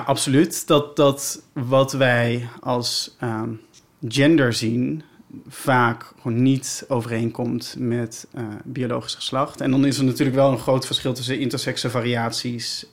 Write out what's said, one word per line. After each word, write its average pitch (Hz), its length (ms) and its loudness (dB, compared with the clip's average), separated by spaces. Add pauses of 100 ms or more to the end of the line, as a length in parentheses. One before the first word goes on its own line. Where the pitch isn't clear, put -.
absoluut. 139 640 2
Dat, 147 280 2
dat - 460 2 (120)
wat 135 380 2
wij 120 560 2 (120)
als, - 600 -4
ehm, 117 300 -4 (580)
gender 135 460 4
zien 123 500 -2 (440)
vaak 123 640 0 (100)
gewoon 120 200 -2
niet 131 460 0
overeenkomt 117 920 -4
met, 117 540 -4
eh, 123 100 -8 (200)
biologisch 123 520 -6
geslacht. 139 460 -4
En 135 100 0
dan 139 140 4
is 131 120 2
er 135 60 0
natuurlijk 131 320 2
wel 135 160 6
een 120 80 0
groot 135 260 0
verschil - 280 -2
tussen 127 260 -4
intersexe 127 500 -4
variaties 117 1040 -4